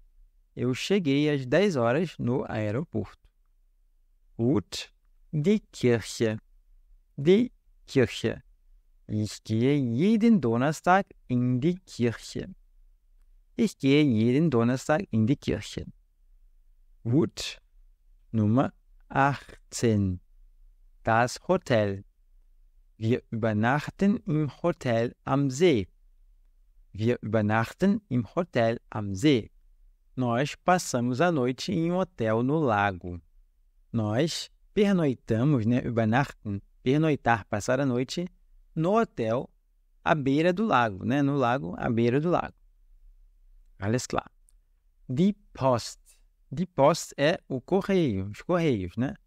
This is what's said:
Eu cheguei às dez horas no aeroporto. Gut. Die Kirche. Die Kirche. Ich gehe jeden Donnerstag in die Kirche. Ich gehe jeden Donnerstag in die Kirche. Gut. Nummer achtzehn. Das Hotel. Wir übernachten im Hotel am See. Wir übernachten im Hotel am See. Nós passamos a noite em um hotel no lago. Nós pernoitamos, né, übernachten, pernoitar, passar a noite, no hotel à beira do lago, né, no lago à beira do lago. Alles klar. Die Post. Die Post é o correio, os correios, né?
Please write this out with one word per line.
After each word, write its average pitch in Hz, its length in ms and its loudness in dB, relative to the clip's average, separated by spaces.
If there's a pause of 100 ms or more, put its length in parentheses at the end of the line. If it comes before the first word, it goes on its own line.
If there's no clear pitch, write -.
(560)
Eu 123 160 -2
cheguei 147 580 0
às 139 160 -4
dez 170 280 2
horas 135 440 0
no 127 260 -2
aeroporto. 107 840 -6 (1080)
Gut. 139 560 -2 (400)
Die 175 280 2 (120)
Kirche. 113 640 -2 (800)
Die 190 340 2 (380)
Kirche. 113 520 0 (680)
Ich 107 340 -6
gehe 117 320 0
jeden 185 680 2
Donnerstag 147 640 0 (200)
in 123 340 0
die 180 200 0
Kirche. - 760 -6 (1000)
Ich 226 220 0
gehe 139 260 4
jeden 123 440 2
Donnerstag 127 640 0
in 110 160 2
die 139 100 2
Kirche. - 500 -8 (1160)
Gut. - 580 -2 (680)
Nummer 113 420 2 (360)
achtzehn. 113 1120 -2 (800)
Das 117 460 0
Hotel. 107 560 0 (920)
Wir 110 340 -2
übernachten 117 920 0
im 151 280 -2 (100)
Hotel 123 640 -2
am 139 260 0
See. 131 380 2 (1040)
Wir 110 300 0
übernachten 113 840 0
im 123 280 -4
Hotel 120 520 0
am 101 280 -6
See. 123 340 2 (640)
Nós 127 380 -2
passamos 127 640 0
a 175 120 2
noite 131 400 -2
em 170 180 0
um 175 60 -2
hotel 117 480 -2
no 147 160 0
lago. 101 600 0 (720)
Nós 117 560 -2 (240)
pernoitamos, 143 920 2
né, 123 180 2
übernachten, 113 800 -2 (220)
pernoitar, 131 640 2
passar 123 340 -2
a 143 60 0
noite, 131 420 -4 (480)
no 170 200 0
hotel 127 540 -2 (540)
à 170 100 2
beira 151 380 2
do 196 120 -2
lago, 113 400 0
né, 127 160 0
no 139 160 0
lago 139 400 -2
à - 140 -2
beira 120 300 2
do 170 100 -2
lago. - 240 -2 (1300)
Alles 110 260 -2
klar. - 240 -6 (800)
Die 170 240 2 (200)
Post. 127 460 -2 (500)
Die 156 180 -6
Post - 520 0
é 143 300 0
o 131 120 -6
correio, 156 680 -2
os 104 120 -14
correios, 143 540 -2
né? 127 180 -4 (120)